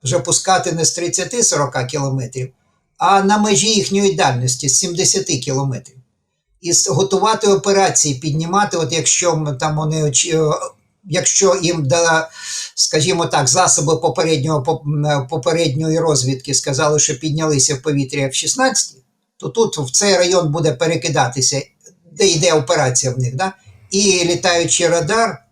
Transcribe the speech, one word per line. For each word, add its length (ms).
Вже 160
пускати 520
не 140
з 60
тридцяти-сорока 920
кілометрів, 640
а 260
на 140
межі 300
їхньої 480
дальності 540
з 80
сімдесяти 600
кілометрів. 600
І 80
с-, 240
готувати 540
операції, 680
піднімати, 600
от 160
якщо 380
м, 260
там 180
вони 280
оч-, 300
е, 180
якщо 520
їм 260
да-, 420
скажімо 500
так, 220
засоби 500
попереднього, 680
поп-, 220
м, 200
е, 240
попередньої 680
розвідки 540
сказали, 460
що 200
піднялися 560
в 60
повітря 400
Ф 120
шістнадцяті, 640
то 120
тут 280
в 140
цей 260
район 340
буде 220
перекидатися, 880
де 160
йде 260
операція 600
в 60
них, 160
да? 180
І 340
літаючий 600
радар 640